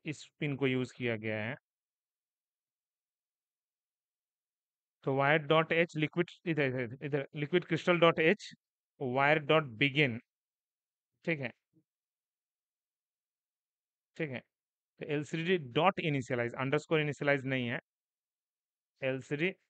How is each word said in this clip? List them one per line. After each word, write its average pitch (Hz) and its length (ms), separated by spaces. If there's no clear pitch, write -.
इस 151 200
पिन 143 160
को 135 100
यूज़ 127 280
किया 120 220
गया 110 280
है। 127 120
तो 135 120
वायर 143 260
डॉट 156 300
एच 165 240
लिक्विड, 160 340
इधर, 151 180
इधर, 127 400
इधर, 139 300
लिक्विड 160 300
क्रिस्टल 175 360
डॉट 165 200
एच 165 280
वायर 139 400
डॉट 151 240
बिगिन, 135 400
ठीक 160 160
है, 127 100
ठीक 156 140
है। 123 100
तो - 680
एलसीडी 165 500
डॉट 170 280
इनिशियलाइज, 131 560
अंडरस्कोर 147 440
इनिशियलाइज 143 460
नहीं 131 220
है, 139 120
एलसीडी 139 500